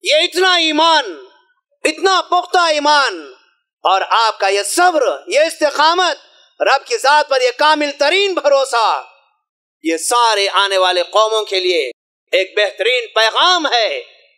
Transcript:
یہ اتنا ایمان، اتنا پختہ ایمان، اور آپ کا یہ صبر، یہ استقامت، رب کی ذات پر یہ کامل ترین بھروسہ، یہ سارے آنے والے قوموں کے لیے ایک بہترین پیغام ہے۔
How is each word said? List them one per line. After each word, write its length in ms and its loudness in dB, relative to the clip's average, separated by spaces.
یہ 140 0
اتنا 400 0
ایمان، 680 0
اتنا 380 0
پختہ 360 -2
ایمان، 760 0
اور 260 2
آپ 300 0
کا 80 0
یہ 160 0
صبر، 540 0
یہ 120 0
استقامت، 800 0
رب 260 0
کی 100 -6
ذات 320 2
پر 120 0
یہ 160 2
کامل 400 2
ترین 360 0
بھروسہ، 680 0
یہ 140 -2
سارے 520 0
آنے 280 0
والے 260 0
قوموں 400 0
کے 160 -4
لیے 280 -2
ایک 260 -2
بہترین 580 -2
پیغام 580 0
ہے۔ 240 -2